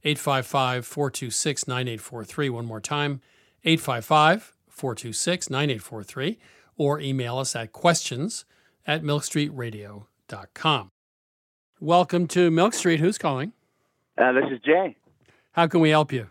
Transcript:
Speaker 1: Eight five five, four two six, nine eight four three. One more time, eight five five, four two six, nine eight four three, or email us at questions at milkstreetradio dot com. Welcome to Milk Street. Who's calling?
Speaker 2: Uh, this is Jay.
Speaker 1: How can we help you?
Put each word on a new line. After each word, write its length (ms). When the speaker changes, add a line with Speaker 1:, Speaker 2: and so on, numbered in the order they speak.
Speaker 1:
Eight 140
five 300
five, 380
four 260
two 180
six, 380
nine 200
eight 140
four 240
three. 240
One 160
more 160
time, 400
eight 160
five 240
five, 480
four 280
two 180
six, 360
nine 200
eight 140
four 200
three, 360
or 240
email 380
us 180
at 160
questions 720
at 160
milkstreetradio 1000
dot 280
com. 340
Welcome 500
to 200
Milk 240
Street. 260
Who's 200
calling? 340
Speaker 2:
Uh, 140
this 200
is 140
Jay. 320
Speaker 1:
How 160
can 140
we 100
help 200
you? 200